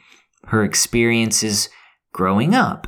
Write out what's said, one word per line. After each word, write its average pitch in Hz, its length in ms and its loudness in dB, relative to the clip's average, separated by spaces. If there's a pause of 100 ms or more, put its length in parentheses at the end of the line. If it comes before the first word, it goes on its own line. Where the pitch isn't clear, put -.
(480)
her 110 160 2
experiences 113 1080 0 (420)
growing 101 440 2
up 196 320 -2